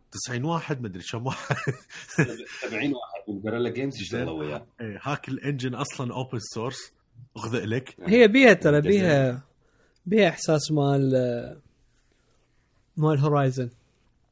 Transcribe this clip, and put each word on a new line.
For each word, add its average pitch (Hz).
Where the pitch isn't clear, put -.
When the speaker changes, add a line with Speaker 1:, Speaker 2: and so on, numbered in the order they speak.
Speaker 1:
تسعين 120
واحد، 156
مدري 95
كم 117
واحد. -
<laughs> -
Speaker 2:
سبعين 123
واحد -
من 101
غوريلا 113
جيمز 127
يشتغلوا 90
Speaker 1:
زين. 76
Speaker 2:
وياه. 73
Speaker 1:
إيه، 107
هاك 139
الانجن 131
أصلًا 127
اوبن 127
سورس، -
اخذ 110
لك. 113
Speaker 3:
هي 226
بيها 233
ترى، 147
Speaker 2:
زين. 156
Speaker 3:
بيها، 139
بيها 196
إحساس 156
مال، 131
مال 151
هورايزن. 135